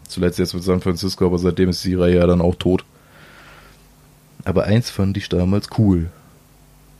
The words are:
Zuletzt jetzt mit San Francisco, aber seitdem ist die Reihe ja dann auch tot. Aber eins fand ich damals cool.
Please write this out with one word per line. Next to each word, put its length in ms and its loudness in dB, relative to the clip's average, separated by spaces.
Zuletzt 320 -2
jetzt 140 -2
mit 100 -8
San 180 0
Francisco, 440 -4
aber 120 0
seitdem 320 0
ist 160 -4
die 100 -2
Reihe 220 2
ja 100 4
dann 140 4
auch 140 2
tot. 280 0
Aber 220 0
eins 240 0
fand 280 -2
ich 120 -8
damals 480 0
cool. 320 2